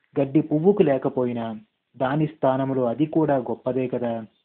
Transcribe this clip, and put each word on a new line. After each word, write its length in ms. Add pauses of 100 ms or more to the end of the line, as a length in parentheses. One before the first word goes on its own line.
(160)
గడ్డి 240
పువ్వుకు 420
లేకపోయినా 640 (520)
దాని 300
స్థానంలో 580
అది 220
కూడా 300
గొప్పదే 520
కదా. 240 (320)